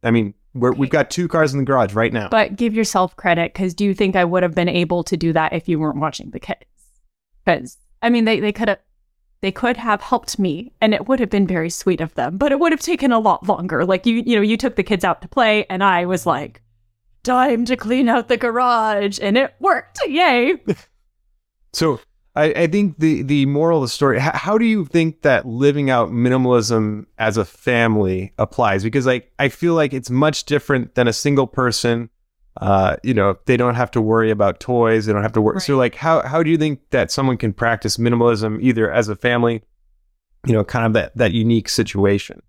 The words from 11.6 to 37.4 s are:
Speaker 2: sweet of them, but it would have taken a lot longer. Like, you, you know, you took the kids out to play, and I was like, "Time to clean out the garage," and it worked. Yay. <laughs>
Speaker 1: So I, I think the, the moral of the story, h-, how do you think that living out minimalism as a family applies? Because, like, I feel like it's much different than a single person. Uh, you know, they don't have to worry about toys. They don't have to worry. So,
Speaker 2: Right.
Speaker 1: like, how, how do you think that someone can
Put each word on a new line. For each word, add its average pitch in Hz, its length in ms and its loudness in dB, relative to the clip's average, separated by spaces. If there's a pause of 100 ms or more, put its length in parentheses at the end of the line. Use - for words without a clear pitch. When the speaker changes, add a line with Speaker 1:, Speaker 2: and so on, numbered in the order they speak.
Speaker 2:
sweet 180 300 -2
of 165 140 -6
them, 143 240 -4
but 277 140 2
it 277 80 0
would 330 120 2
have 311 80 -4
taken 330 320 -2
a 233 60 4
lot 202 300 0
longer. 180 360 -2
Like, 185 220 0
you, 233 180 0
you 240 120 2
know, 202 60 4
you 214 140 2
took 240 200 -4
the 202 60 -2
kids 185 220 -2
out 175 180 0
to 165 60 -18
play, 214 420 2
and 185 120 -2
I 180 240 2
was 180 200 -2
like, 147 360 -4 (640)
"Time 254 420 0
to 247 100 -2
clean 247 320 0
out 233 200 0
the 247 80 2
garage," 220 840 0
and 202 180 0
it 269 220 0
worked. - 460 -2
Yay. 294 600 2
<laughs> 196 80 0 (1000)
Speaker 1:
So 156 280 0 (340)
I, 151 180 2
I 170 140 0
think 190 320 0
the, 156 240 2
the 139 240 2
moral 156 320 2
of 139 40 0
the 123 60 -2
story, 135 300 0
h-, 131 40 -2 (120)
how 185 240 -2
do 233 60 0
you 220 220 0
think 160 360 -2
that 131 240 2
living 139 440 0
out 120 200 2
minimalism 117 960 0 (120)
as 110 180 0
a 107 80 0
family 104 960 -2
applies? 104 440 0
Because, 120 240 -2
like, 127 320 -2
I 139 100 0
feel 170 260 -2
like 147 180 0
it's 131 180 -8
much 147 340 0
different 139 520 -2
than 123 100 4
a 113 60 2
single 139 340 0
person. 117 640 -2 (500)
Uh, 95 440 2
you 123 100 0
know, 98 220 2 (100)
they 123 100 2
don't 120 200 0
have 123 160 -2
to 123 100 0
worry 110 300 2
about 101 260 0
toys. 113 480 0
They 110 60 0
don't 101 100 0
have 110 120 -2
to 120 60 2
worry. 110 200 0
So, 143 140 -2
Speaker 2:
Right. 135 40 2
Speaker 1:
like, 123 160 0
how, 160 280 0
how 151 200 -2
do 156 80 0
you 165 80 2
think 151 220 -2 (100)
that 123 220 0
someone 131 240 0
can 110 160 -2